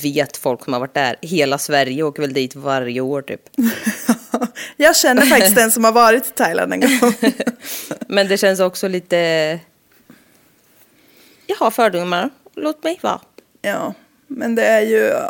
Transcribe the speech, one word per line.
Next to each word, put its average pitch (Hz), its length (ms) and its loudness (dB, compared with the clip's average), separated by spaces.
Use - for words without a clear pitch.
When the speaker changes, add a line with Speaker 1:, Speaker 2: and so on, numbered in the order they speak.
Speaker 1:
vet 143 360 -4
folk 123 260 -6
som 139 100 -6
har 123 60 -4
varit 135 140 -8
där. 131 280 -2
Hela 147 360 0
Sverige 139 460 -2
åker 151 180 -4
väl 139 120 -4
dit 131 220 -4
varje 131 460 -4
år, 135 200 -4
typ. - 280 -12
Speaker 2:
<laughs> - 1300 -4
Jag 320 180 6
känner 285 300 4
faktiskt 220 320 4
en 226 140 4
som 226 120 0
har 226 80 6
varit 233 360 4
i - 40 -10
Thailand 180 420 0
en 180 80 -4
gång. 247 380 4
Speaker 1:
<laughs> - 880 -6
Men 196 200 0
det 196 100 0
känns 190 220 2
också 185 280 -2
lite 170 720 -2
jag 403 80 -4
har 226 160 0
fördomar. 180 580 -2
Låt 302 280 -6
mig 330 180 -4
vara. 190 200 -4
Speaker 2:
Ja, 202 320 -6
men 233 280 -6
det 220 100 2
är 220 160 4
ju, 220 320 2